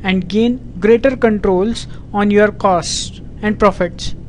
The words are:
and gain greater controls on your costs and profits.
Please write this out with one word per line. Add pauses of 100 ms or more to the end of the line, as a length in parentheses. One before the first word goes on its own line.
and
gain (180)
greater
controls (240)
on
your
costs (220)
and
profits. (140)